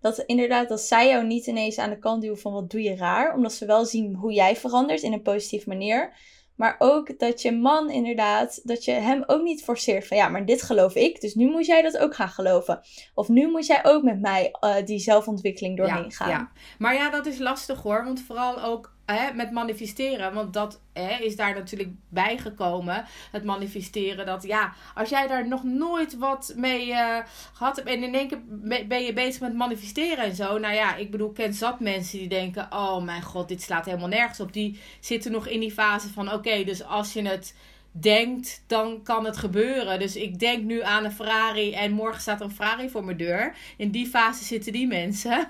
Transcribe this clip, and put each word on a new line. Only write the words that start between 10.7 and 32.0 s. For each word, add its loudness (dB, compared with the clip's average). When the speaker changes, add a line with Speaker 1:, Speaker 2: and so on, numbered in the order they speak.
Speaker 1:
ik, 4
dus -6
nu 6
moet 2
jij 8
dat 0
ook 2
gaan -2
geloven." 2
Of, -2
"Nu 6
moet -2
jij 4
ook 8
met 2
mij, 2
eh, 4
die -4
zelfontwikkeling 2
doorheen 2
Speaker 2:
Ja, -10
Speaker 1:
gaan." -4
Speaker 2:
ja. -2
Maar 2
ja, 2
dat -4
is -6
lastig -4
hoor, 0
want -6
vooral -4
ook, -6
hè, -2
met -6
manifesteren, -4
want -6
dat, -4
hè, -6
is -2
daar -2
natuurlijk -8
bijgekomen, -2
het -8
manifesteren, -6
dat -6
ja, 0
als -4
jij 2
daar -2
nog -4
nooit -2
wat -4
mee, -2
eh, 0
gehad -2
hebt -8
en -2
in -6
één 2
keer -6
be-, -4
ben 0
je -4
bezig -2
met -4
manifesteren -2
en -2
zo, -2
nou -2
ja, 2
ik -8
bedoel, -4
ik -12
ken -2
zat -4
mensen -4